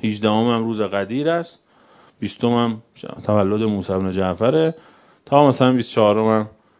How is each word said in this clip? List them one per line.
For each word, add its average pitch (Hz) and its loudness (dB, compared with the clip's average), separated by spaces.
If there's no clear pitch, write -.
هجدهم 107 0
هم 113 0
روز 110 -4
قدیر 101 -4
است، 170 -6
بیستم 120 -4
هم 117 -2
ش-، - -18
تولد 104 2
موسی 101 -2
بن 95 -2
جعفره، 110 0
تا 143 6
مثلاً 127 2
بیست 123 -2
و - -12
چهارم 110 2
هم 107 -6